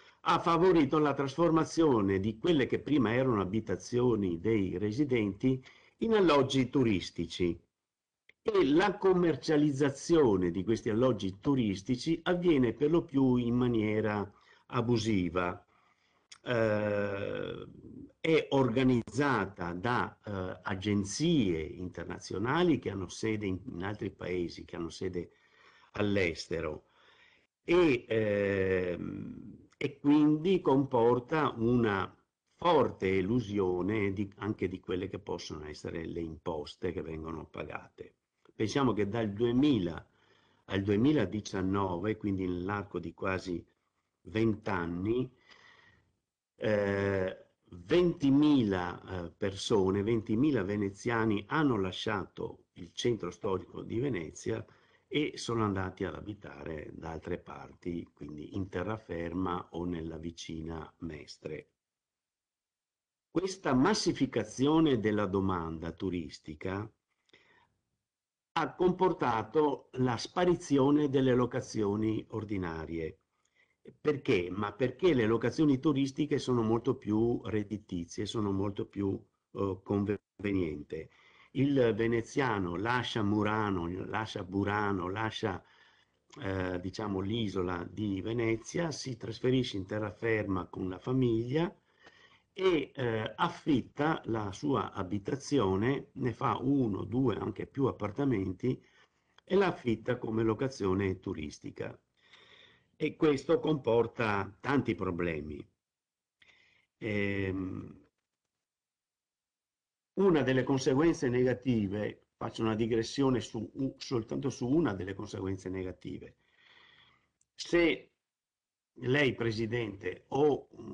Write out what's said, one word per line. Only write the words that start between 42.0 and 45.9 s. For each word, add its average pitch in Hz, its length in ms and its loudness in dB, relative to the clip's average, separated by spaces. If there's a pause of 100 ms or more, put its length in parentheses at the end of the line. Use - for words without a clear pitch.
quindi 95 280 -2
nell'arco 90 540 -4
di 82 140 -8
quasi 92 520 -4 (580)
vent'anni, 101 1080 -2 (1200)